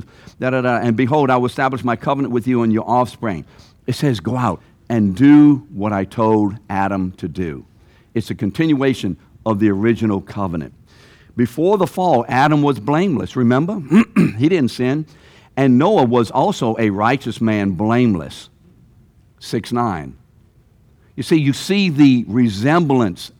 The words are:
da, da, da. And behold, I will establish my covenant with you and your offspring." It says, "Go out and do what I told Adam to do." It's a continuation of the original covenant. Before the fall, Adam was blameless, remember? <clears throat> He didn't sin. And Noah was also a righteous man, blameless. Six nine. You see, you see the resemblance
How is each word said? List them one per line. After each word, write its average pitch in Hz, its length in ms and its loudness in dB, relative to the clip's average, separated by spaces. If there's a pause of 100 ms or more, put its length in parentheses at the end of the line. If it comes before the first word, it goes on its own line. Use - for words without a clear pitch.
(380)
da, 127 120 -4
da, 131 100 0
da. 123 160 0
And 113 200 0
behold, 131 320 0
I 131 100 2
will 123 80 0
establish 131 360 -4
my 120 140 -2
covenant 139 360 -4
with 120 140 -4
you 123 160 0
and 113 100 0
your 107 160 -2
offspring." 113 560 -4 (440)
It - 80 -4
says, 127 240 -2
"Go 117 160 -6
out 120 260 -4 (260)
and 104 280 0
do 147 580 6
what 101 180 -4
I 98 120 -2
told 107 520 0 (120)
Adam 95 480 -2
to - 100 -10
do." 78 380 -8 (500)
It's - 160 -6
a - 60 -6
continuation 131 800 -2 (280)
of 110 140 0
the 107 120 4
original 104 500 0
covenant. 85 520 -8 (640)
Before 156 400 0
the 185 120 0
fall, 165 400 0
Adam 147 340 2
was 139 160 0
blameless, 139 560 -2
remember? 143 560 0
<clears throat> 165 480 2
He 135 100 2
didn't 165 220 2
sin. 135 340 -2 (520)
And 131 220 4
Noah 156 260 4
was 117 260 2
also 131 480 -2
a 110 120 2
righteous 113 500 -2
man, 104 320 0
blameless. 107 800 -2 (880)
Six - 320 -8
nine. 90 440 -4 (1000)
You 131 60 -8
see, 165 140 2
you 139 160 2
see 196 380 0
the 135 380 4
resemblance 120 1120 0